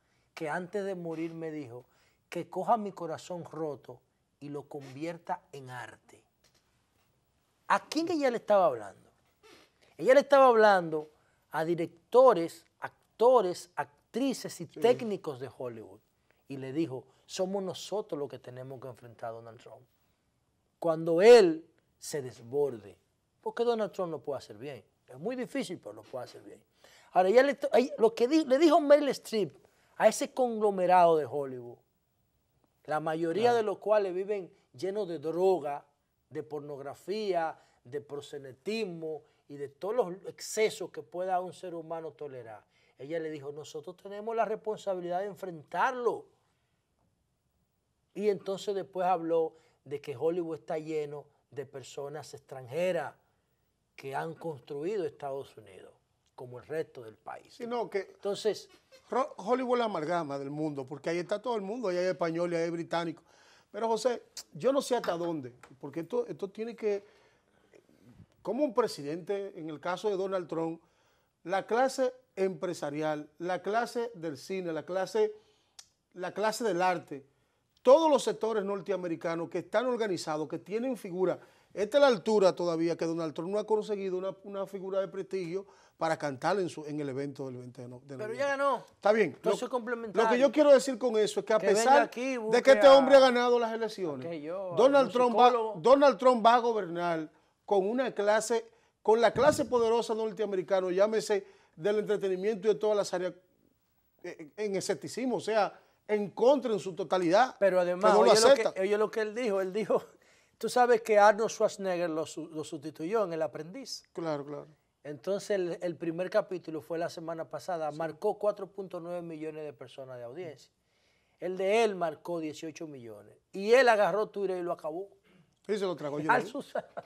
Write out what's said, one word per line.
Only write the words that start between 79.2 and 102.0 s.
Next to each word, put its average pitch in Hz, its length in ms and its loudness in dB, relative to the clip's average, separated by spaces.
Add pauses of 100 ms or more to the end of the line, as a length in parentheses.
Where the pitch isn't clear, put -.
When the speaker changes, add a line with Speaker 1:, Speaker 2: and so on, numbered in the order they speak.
Speaker 2:
que 180 80 -6
están 214 280 -2
organizados, 175 600 -4
que 165 100 -8
tienen 233 380 -6
figura. 180 420 -2 (360)
Esta 208 240 0
es - 20 6
la 285 80 8
altura 208 480 4
todavía 170 400 -2
que 170 80 -4
Donald 165 300 -4
Trump 170 180 -8
no 208 60 -2
ha 214 80 -4
conseguido 202 500 -2
una, 185 180 -6 (100)
una 196 220 -10
figura 190 340 -6
de 190 80 -6
prestigio 190 580 -8 (300)
para 160 220 -2
cantar 151 400 -2
en, 185 100 -2
su, 151 180 -12
en 147 140 -8
el 143 80 -6
evento 139 380 -8
del 127 100 -12
veinte 123 260 -16
de 123 60 -14
no-, 123 120 -18
de 135 60 -20 (100)
Speaker 1:
Pero - 20 -12
Speaker 2:
noviembre. 214 200 -8
Speaker 1:
ya 277 100 -2
ganó. 277 360 -2 (100)
Speaker 2:
Está - 180 4
bien. 208 220 4
Speaker 1:
Entonces, - 280 -2
Speaker 2:
Lo, 247 80 -6
Speaker 1:
complementario. 233 580 -2
Speaker 2:
lo 226 60 4
que 247 60 4
yo 269 120 6
quiero 294 200 8
decir 269 260 6
con 226 180 0
eso 208 240 2
es 196 60 -8
que 190 80 2
a 190 40 4
Speaker 1:
Que 190 100 2
Speaker 2:
pesar 214 240 4
Speaker 1:
venga 285 100 8
aquí, 226 220 -4
Speaker 2:
de 269 80 -2
que 254 60 -4
Speaker 1:
busque 233 340 4
Speaker 2:
este 285 140 8
Speaker 1:
a 269 100 12
Speaker 2:
hombre 269 200 8
ha 269 40 12
ganado 247 380 6
las 226 140 0
elecciones, 190 540 -6
Speaker 1:
Ok, 170 80 -8
yo, 170 420 -10
Speaker 2:
Donald 269 320 6
Speaker 1:
un - 40 -8
Speaker 2:
Trump 240 260 2
va, 247 100 10
Speaker 1:
psicólogo. 220 320 0
Speaker 2:
Donald 262 380 6
Trump 247 280 4
va 226 80 10
a 247 40 6
gobernar 175 720 -2 (340)
con 196 240 2
una 240 260 -2
clase, 214 540 0 (340)
con 220 180 4
la 220 120 6
clase 285 320 4
poderosa 233 500 0
norteamericana, 196 760 -2
llámese 208 560 0 (300)
del 208 220 -2
entretenimiento 190 680 -2